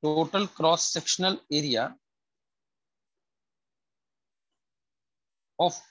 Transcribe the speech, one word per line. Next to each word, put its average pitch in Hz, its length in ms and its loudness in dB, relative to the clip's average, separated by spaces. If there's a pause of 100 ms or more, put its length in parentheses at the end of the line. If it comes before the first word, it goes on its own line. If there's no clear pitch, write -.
Total 156 440 0
cross 160 360 0 (120)
sectional 185 400 -2 (160)
area 143 320 0 (3750)
of 170 180 4 (140)